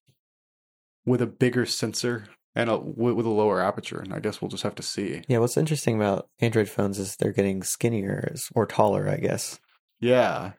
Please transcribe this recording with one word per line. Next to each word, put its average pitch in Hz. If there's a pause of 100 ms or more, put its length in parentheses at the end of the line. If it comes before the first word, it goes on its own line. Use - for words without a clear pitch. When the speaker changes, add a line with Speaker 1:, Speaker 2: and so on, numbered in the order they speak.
(1040)
Speaker 1:
with 123
a 120
bigger 123
sensor 113 (280)
and 117
a, 110
with, 113
with 110
a 113
lower 104
aperture. 95
And 95
I 101
guess 104
we'll 95
just 92
have 104
to -
see. -
Speaker 2:
Yeah, 123
what's 120
interesting 147
about 104 (120)
Android 113
phones 101
is 98
they're 104
getting 98
skinnier 98
is-, -
or 110
taller, 98
I 98
guess. - (420)
Speaker 1:
Yeah, 113